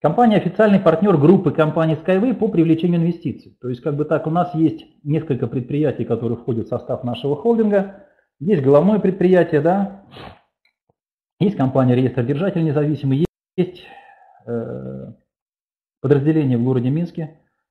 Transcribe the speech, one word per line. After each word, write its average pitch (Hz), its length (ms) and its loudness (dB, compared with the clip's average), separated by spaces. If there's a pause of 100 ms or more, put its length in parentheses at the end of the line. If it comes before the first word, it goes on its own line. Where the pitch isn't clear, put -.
Компания — 214 360 2
официальный 196 440 2
партнёр 180 360 2
группы 160 340 4
компании 156 440 0
Skyway 190 380 -2
по 220 160 -2
привлечению 170 500 0
инвестиций. - 640 -6
То 123 80 -8
есть, 123 100 -8
как 147 160 -6
бы 147 80 -4
так, 151 240 -2
у - 20 -4
нас 170 240 -2
есть 160 320 -2 (160)
несколько 147 460 -4
предприятий, 135 560 -4
которые 117 340 -4
входят 113 280 -6
в - 40 -20
состав 123 360 -8
нашего 139 320 -4
холдинга. 208 640 -2 (340)
Есть 160 240 0
головное 156 380 4
предприятие, 180 600 2
да, 190 420 -2 (1400)
есть - 160 2
компания 127 400 2
«Реестр 127 300 0
держателей 160 400 -2
независимый», 147 600 0 (300)
есть, - 280 -4 (600)
э, 123 680 -10 (880)
подразделение 143 560 2
в 117 80 0
городе 127 240 0
Минске, 160 500 -6 (300)